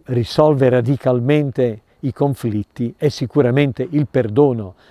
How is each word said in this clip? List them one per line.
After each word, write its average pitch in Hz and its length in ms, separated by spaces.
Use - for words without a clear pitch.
risolve 131 640
radicalmente 127 1120
i 143 120
conflitti 117 800
è - 120
sicuramente 131 800
il 147 160
perdono. 117 680